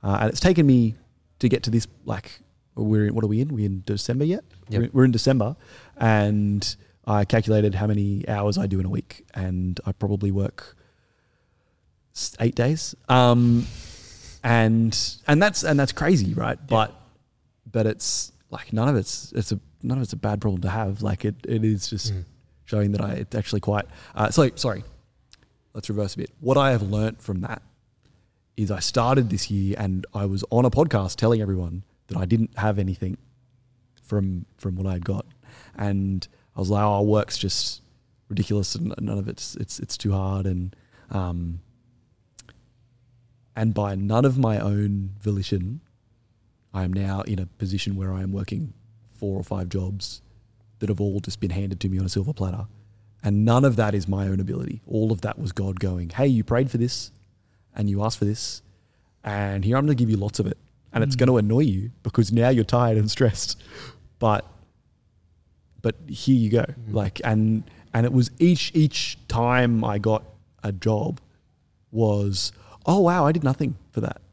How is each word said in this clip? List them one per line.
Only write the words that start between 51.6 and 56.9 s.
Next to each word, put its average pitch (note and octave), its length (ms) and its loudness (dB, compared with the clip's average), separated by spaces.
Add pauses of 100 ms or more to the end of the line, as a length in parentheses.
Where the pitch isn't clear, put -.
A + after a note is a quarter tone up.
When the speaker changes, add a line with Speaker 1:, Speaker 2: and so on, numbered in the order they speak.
Speaker 1:
to G2 100 -2
me F#2+ 80 -2
on F#2+ 80 0
a F#2 40 -2
silver G2 240 -2
platter. G2 320 -4 (580)
And G#2 220 2
none A#2+ 200 6
of B2 120 4
that G#2+ 180 2
is F2+ 120 -2
my G2 200 -2
own F#2+ 120 0
ability. - 460 -6
All A2 260 0
of F#2+ 100 -2
that G#2+ 180 -6
was G2+ 120 -6
God F#2+ 280 -4
going, F2+ 300 -4
"Hey, C3 180 0
you A#2 160 2
prayed B2+ 260 0
for - 80 -4
this - 340 -4 (600)